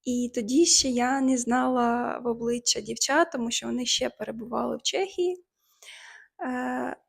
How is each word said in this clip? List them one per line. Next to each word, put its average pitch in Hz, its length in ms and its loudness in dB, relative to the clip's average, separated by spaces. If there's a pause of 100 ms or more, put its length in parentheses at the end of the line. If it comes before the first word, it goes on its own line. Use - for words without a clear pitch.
і 247 300 -2
тоді 247 320 2
ще - 220 4
я 254 320 2
не 262 180 4
знала 240 840 2
в - 20 -2
обличчя 233 540 0
дівчат, 269 520 2
тому 233 180 -4
що 233 160 -4
вони 240 200 -2
ще 247 240 0
перебували 226 680 -4
в 233 60 -12
Чехії. 370 640 -2 (960)
Е, 254 540 -4 (120)